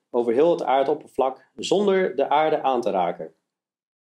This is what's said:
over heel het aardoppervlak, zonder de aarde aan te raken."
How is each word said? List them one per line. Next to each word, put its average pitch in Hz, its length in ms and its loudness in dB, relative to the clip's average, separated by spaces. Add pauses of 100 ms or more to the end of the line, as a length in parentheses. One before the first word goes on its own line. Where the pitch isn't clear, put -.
over 120 240 0
heel 160 180 4
het - 120 -2
aardoppervlak, 135 920 -2
zonder 190 600 0
de 135 140 -2
aarde 151 320 2
aan 131 200 0
te 104 80 -4
raken." 87 460 -4 (720)